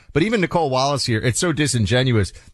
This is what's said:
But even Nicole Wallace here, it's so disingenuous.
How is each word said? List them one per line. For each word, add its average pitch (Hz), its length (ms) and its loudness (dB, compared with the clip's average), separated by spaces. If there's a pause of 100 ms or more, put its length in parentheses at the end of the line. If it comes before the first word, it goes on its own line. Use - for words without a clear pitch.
(140)
But 151 80 2
even 220 180 2
Nicole 165 300 0
Wallace 135 360 0
here, 110 140 0
it's 120 180 -2
so 175 140 0
disingenuous. 123 800 0 (220)